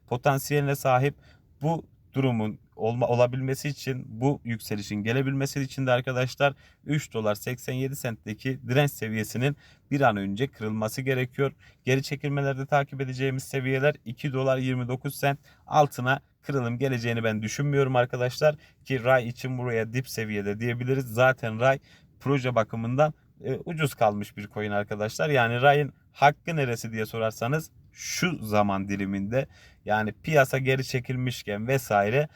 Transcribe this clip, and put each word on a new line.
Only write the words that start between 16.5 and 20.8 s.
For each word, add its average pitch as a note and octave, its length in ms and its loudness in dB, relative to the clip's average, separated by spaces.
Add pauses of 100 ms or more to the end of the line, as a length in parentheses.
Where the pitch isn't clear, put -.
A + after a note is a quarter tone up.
geleceğini A#2 460 0
ben G#2+ 180 0
düşünmüyorum C#3 540 0
arkadaşlar. B2 600 2 (300)
Ki B2+ 180 -2
Ray B2+ 240 4
için B2+ 300 -6
buraya A2+ 360 -2
dip B2+ 160 -4
seviyede G#2 500 -4
diyebiliriz. B2 460 -2